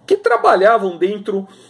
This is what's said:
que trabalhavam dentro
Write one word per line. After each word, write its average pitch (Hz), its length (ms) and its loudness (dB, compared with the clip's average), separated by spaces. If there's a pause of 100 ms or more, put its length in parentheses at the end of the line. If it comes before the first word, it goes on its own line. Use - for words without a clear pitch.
que 403 100 2
trabalhavam 208 800 2
dentro 196 520 -6 (220)